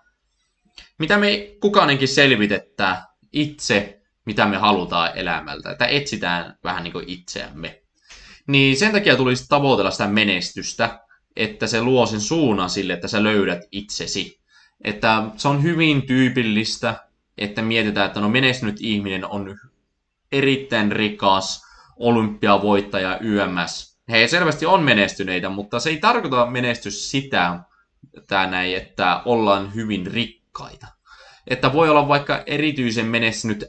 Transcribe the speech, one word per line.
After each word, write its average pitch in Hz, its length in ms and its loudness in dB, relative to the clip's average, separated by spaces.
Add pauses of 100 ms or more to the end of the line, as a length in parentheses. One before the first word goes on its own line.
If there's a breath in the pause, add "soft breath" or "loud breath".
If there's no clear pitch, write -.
(1000 loud breath)
mitä 160 200 2
me 208 300 0 (120)
kukainenkin 147 480 2
selvitetään 104 880 2 (360)
itse, 147 680 -2 (240)
mitä 107 220 2
me 101 100 0
halutaan 90 580 0
elämältä, 76 560 -8
että - 160 -2
etsitään 92 800 -4
vähän 87 200 -6
niinku 85 220 -10
itseämme. 82 760 -12 (640 loud breath)
Niin 135 300 4
sen 139 160 2
takia 196 240 4
tulisi 127 320 0
tavoitella 131 420 2
sitä 107 160 -2
menestystä, 101 920 -2 (360 soft breath)
että 107 300 -4
se 113 160 -2
luo 123 240 4
sen 107 140 -4
suunnan 107 500 0
sille, 92 220 -4
että 90 160 -8
sä 104 140 0
löydät 98 380 2 (120)
itsesi. - 680 -8 (440 soft breath)
Että 110 380 0 (140)
se - 120 -2
on 143 140 2
hyvin 156 440 2
tyypillistä, 120 1000 0 (300)
että 104 240 -4
mietitään, 107 440 0
että 101 140 -6
no 104 80 0
menestynyt 123 520 0
ihminen 101 440 -4
on 98 340 -10 (760)
erittäin 131 600 0
rikas, 104 720 0 (340 soft breath)
olympiavoittaja, 101 1200 2
Y 104 260 2
M 90 200 -2
S. - 320 -14 (120)
He 113 180 6
selvästi 160 380 0
on 185 160 4
menestyneitä, 95 640 0
mutta 101 320 -6
se 160 100 -2
ei 160 60 -2
tarkoita 156 500 2
menestys 123 640 -4
sitä, 92 500 -2 (640)
tää 95 200 0
näin, 92 300 -2
että 92 480 -2
ollaan 101 500 2
hyvin 107 320 -4
rikkaita. - 800 -10 (600 loud breath)
Että 131 260 0
voi 160 180 4
olla 147 180 4
vaikka 143 380 0
erityisen 127 600 -2
menestynyt 113 640 -2